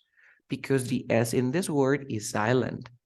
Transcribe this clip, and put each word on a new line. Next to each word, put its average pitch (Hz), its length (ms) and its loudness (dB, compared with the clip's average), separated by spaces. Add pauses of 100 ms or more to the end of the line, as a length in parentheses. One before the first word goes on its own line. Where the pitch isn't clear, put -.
(480)
because 135 400 -2
the 123 220 -2
S 117 240 2
in 127 160 2
this 175 180 -2
word 139 400 2
is 110 220 -6
silent. 113 580 0 (180)